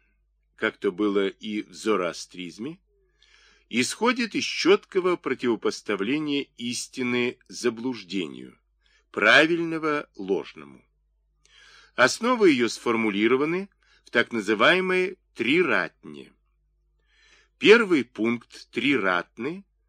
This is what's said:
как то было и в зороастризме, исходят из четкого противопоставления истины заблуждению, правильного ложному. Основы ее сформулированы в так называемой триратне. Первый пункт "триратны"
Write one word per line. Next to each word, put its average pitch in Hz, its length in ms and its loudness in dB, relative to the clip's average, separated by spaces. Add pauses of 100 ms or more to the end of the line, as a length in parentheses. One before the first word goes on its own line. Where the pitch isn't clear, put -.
(560)
как 110 220 -4
то 101 140 -2
было 98 360 0
и 104 360 -8
в 92 100 -20
зороастризме, 92 1040 -6 (920)
исходят 226 680 -2
из 135 80 -2
четкого 185 720 -4
противопоставления 123 1300 -4 (100)
истины 123 920 -4
заблуждению, 98 1080 -6 (540)
правильного 156 1040 2
ложному. 78 720 -6 (1080)
Основы 208 560 4
ее 120 180 2
сформулированы 117 1000 0 (360)
в - 60 -20
так 117 200 0
называемой 160 840 0 (160)
триратне. 95 1000 -2 (1300)
Первый 190 460 6
пункт - 680 -4
"триратны" 120 960 -2 (240)